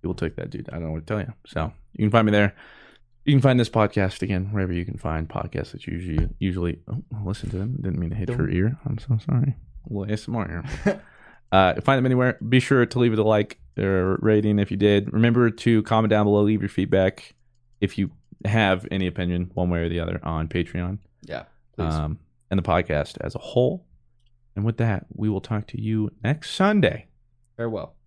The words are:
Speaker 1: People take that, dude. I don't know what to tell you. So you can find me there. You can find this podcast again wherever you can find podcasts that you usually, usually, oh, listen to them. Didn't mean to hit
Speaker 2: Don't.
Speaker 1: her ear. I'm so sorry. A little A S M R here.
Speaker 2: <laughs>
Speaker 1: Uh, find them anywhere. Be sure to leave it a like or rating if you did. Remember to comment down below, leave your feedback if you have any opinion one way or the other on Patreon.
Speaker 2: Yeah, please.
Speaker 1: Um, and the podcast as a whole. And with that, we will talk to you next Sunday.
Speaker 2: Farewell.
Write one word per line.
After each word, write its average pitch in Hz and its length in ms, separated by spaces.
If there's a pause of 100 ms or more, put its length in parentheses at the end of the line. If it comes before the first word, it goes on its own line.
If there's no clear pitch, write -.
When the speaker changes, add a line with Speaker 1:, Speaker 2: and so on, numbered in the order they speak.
Speaker 1:
People 90 140
take 82 200
that, - 140
dude. - 200
I - 40
don't 85 140
know 78 40
what 80 160
to - 60
tell 107 80
you. 117 100 (160)
So 80 240 (220)
you 110 100
can 104 80
find 113 140
me 104 80
there. 104 200 (720)
You 147 100
can 135 80
find 131 160
this 117 120
podcast 101 520
again 98 300
wherever 95 220
you 87 100
can - 140
find 80 320
podcasts - 420
that - 160
you 80 60
usually, 85 340 (120)
usually, 90 400 (120)
oh, 127 100 (220)
listen 98 280
to 92 60
them. 117 220
Didn't 82 200
mean 85 100
to 104 80
hit 92 80
Speaker 2:
Don't. 120 120
Speaker 1:
her 82 120
ear. 104 360
I'm 107 120
so 113 280
sorry. 135 300 (340)
A - 40
little 98 100
A 101 100
S 107 140
M 120 80
R 87 300 (200)
here. - 200
Speaker 2:
<laughs> - 80 (400)
Speaker 1:
Uh, 95 280
find 135 180
them 127 80
anywhere. 127 300 (120)
Be 127 100
sure 127 240
to 120 160
leave 120 140
it 107 60
a 107 40
like 104 360 (180)
or 95 460
rating 107 340
if 101 140
you 98 60
did. 101 360
Remember 117 380
to 110 320
comment 110 260
down 107 160
below, 104 160
leave 104 220
your 101 60
feedback - 680 (440)
if - 200
you 98 100 (340)
have 101 460
any 95 160
opinion 87 480
one 90 160
way 85 140
or 85 60
the 85 120
other 85 220
on 80 260
Patreon. 87 480 (240)
Speaker 2:
Yeah, 58 220 (340)
please. 80 160
Speaker 1:
Um, 76 240 (320)
and 95 80
the 90 60
podcast 82 580
as - 140
a - 40
whole. 139 460 (680)
And 101 100
with 110 120
that, 113 360
we 107 160
will 98 120
talk 104 260
to - 140
you 110 280 (140)
next 151 320
Sunday. 190 520 (480)
Speaker 2:
Farewell. 113 400 (120)